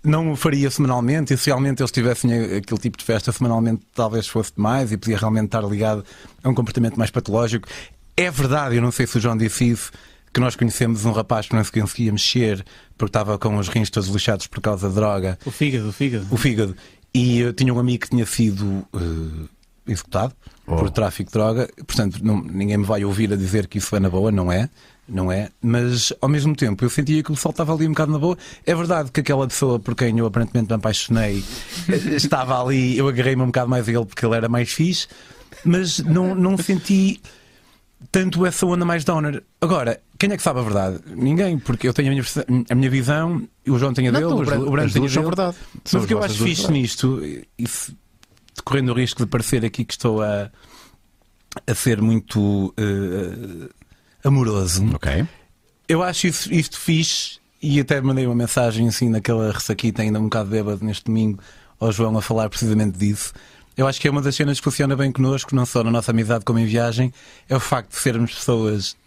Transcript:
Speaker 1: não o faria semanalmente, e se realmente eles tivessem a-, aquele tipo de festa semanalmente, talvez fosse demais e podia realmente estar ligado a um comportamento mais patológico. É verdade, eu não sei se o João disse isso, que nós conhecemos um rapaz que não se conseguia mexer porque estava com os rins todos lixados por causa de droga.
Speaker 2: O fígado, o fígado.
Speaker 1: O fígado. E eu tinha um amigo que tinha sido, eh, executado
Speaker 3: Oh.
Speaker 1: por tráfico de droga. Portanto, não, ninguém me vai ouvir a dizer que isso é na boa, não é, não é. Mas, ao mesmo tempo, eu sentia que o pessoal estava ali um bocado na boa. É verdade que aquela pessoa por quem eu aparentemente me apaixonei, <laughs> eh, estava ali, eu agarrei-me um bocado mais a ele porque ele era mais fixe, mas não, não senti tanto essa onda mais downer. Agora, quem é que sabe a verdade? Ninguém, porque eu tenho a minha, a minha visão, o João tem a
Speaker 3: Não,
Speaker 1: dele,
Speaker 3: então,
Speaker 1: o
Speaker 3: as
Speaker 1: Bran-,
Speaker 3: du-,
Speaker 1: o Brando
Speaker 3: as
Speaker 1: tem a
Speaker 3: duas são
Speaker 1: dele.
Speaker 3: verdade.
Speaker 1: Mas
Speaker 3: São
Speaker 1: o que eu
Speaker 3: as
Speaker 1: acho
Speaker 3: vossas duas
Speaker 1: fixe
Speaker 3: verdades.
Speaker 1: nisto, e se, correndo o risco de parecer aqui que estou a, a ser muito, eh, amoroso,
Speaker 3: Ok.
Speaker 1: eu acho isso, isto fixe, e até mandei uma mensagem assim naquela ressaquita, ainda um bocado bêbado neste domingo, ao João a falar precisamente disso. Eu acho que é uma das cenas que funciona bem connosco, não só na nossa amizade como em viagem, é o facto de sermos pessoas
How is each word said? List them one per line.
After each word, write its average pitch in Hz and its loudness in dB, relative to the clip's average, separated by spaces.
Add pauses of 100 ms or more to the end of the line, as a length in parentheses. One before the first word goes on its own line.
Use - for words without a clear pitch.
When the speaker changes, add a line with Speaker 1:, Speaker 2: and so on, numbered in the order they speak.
Speaker 1:
não 156 2
o 143 -2
faria 139 2
semanalmente, 131 0
e 127 2
se - -2
realmente 139 0
eles 123 -2
tivessem 120 2
a-, 107 0
aquele 104 -4
tipo 110 -4
de - -14
festa 113 0
semanalmente, 113 0 (120)
talvez 113 -2
fosse - -2
demais 113 0
e 101 -2
podia 107 -2
realmente 110 0
estar 110 -2
ligado 104 -2 (400)
a 131 2
um 127 2
comportamento 117 0
mais 113 0
patológico. 113 -2 (480)
É 175 0
verdade, 135 0
eu 117 4
não 120 2
sei 123 0
se - -2
o - 4
João 117 2
disse 113 2
isso, - -2 (420)
que 123 2
nós 123 2
conhecemos 113 0
um 117 4
rapaz 107 0
que 117 0
não 110 4
se - -4
conseguia 110 0
mexer 104 0 (320)
porque 107 -2
estava 104 -2
com 104 0
os 95 0
rins 110 0
todos 98 -2
lixados 101 0
por - -10
causa 101 0
de 95 0
droga. 98 0
Speaker 2:
O 123 -6
fígado, 127 -2
o - -6
fígado. 117 -4
Speaker 1:
O 117 0
fígado. 104 0 (380)
E 123 4
eu 120 2
tinha 127 2
um 120 0
amigo 123 0
que - -10
tinha 120 2
sido, 98 0 (100)
eh, 80 -4 (460)
executado 104 -4 (380)
Speaker 3:
Oh. 85 0
Speaker 1:
por 76 2
tráfico 98 -2
de - -20
droga. 113 2 (100)
Portanto, - -2
não, 107 2
ninguém 101 -2
me 101 2
vai 101 0
ouvir 101 0
a - 2
dizer 95 0
que - -6
isso - -4
é 101 2
na 95 4
boa, 95 2
não 90 2
é, 107 0 (380)
não 92 -2
é. 101 -2 (100)
Mas, 120 0
ao 135 2
mesmo 147 2
tempo, 110 0
eu 117 2
sentia 151 0
que - -4
o - 0
pessoal 156 -2
estava 160 -2
ali 160 0
um - 0
bocado 151 0
na 151 0
boa. 170 0 (300)
É 170 2
verdade 165 -2
que - 0
aquela 135 0
pessoa 123 0
por 120 -4
quem 117 2
eu 113 2
aparentemente 113 0
me 117 0
apaixonei, 107 0 (220)
<laughs> - -6
eh, 175 0
estava 131 0
ali, 127 2
eu 139 2
agarrei-me 127 0
um 127 2
bocado 123 0
mais 123 0
a - 0
ele 117 0
porque - -8
ele 117 2
era 113 0
mais 120 0
fixe, 165 0 (580)
mas 175 2
não, 185 2
não 185 4
senti 190 2 (920)
tanto 185 2
essa 180 0
onda 175 2
mais 170 0
downer. 151 -2 (160)
Agora, 151 0 (200)
quem 202 2
é 190 -2
que - -8
sabe 131 0
a - -2
verdade? 98 0 (160)
Ninguém, 160 2
porque 123 -2
eu 123 2
tenho 139 2
a - 2
minha, 139 0 (460)
a 120 0
minha 131 4
visão, 147 0 (260)
o 127 2
João 135 2
tem 127 2
a 120 4
Speaker 3:
Não, - 2
Speaker 1:
dele, - 0
Speaker 3:
então, 233 2
Speaker 1:
o 165 2
Speaker 3:
as - 0
Speaker 1:
Bran-, 143 0
Speaker 3:
du-, 135 -2
Speaker 1:
o 143 0
Brando 143 2
Speaker 3:
as 98 0
Speaker 1:
tem - 4
a - 4
Speaker 3:
duas 135 0
são 156 2
Speaker 1:
dele. 170 0
Speaker 3:
verdade. 180 -2 (260)
Speaker 1:
Mas - -4
Speaker 3:
São 185 4
Speaker 1:
o 202 -2
que 220 2
eu 208 2
Speaker 3:
as 208 0
Speaker 1:
acho 107 -2
Speaker 3:
vossas - -4
duas 190 4
Speaker 1:
fixe 165 -2
Speaker 3:
verdades. 160 2
Speaker 1:
nisto, 98 -2 (120)
e 240 -4
se, - -10 (680)
correndo 131 0
o 120 0
risco 123 0
de - 2
parecer 117 0
aqui 117 -4
que - -10
estou 110 0
a, 104 -2 (1120)
a 117 -2
ser 110 0
muito, 104 2
eh, 95 -4 (540)
amoroso, 104 2 (100)
Speaker 3:
Ok. 85 0 (640)
Speaker 1:
eu 160 2
acho 180 -2
isso, - -2
isto - 0
fixe, - -2 (220)
e 143 2
até 135 0
mandei 131 0
uma 120 0
mensagem 117 2
assim 117 0
naquela 110 0
ressaquita, 110 -2
ainda 107 0
um 110 0
bocado 107 -2
bêbado 104 -2
neste 107 -6
domingo, 110 0 (400)
ao 113 2
João 110 0
a 104 0
falar 110 0
precisamente 107 0
disso. 101 -2 (440)
Eu 131 2
acho 135 -2
que 147 -6
é 139 -4
uma 143 -2
das 135 -2
cenas 143 -2
que - -12
funciona 139 0
bem 135 0
connosco, 131 -2
não 123 2
só 120 -2
na 117 0
nossa 117 0
amizade 113 0
como 113 2
em 113 2
viagem, 117 0 (340)
é 135 0
o 127 2
facto - -2
de - -16
sermos 117 0
pessoas 107 0 (120)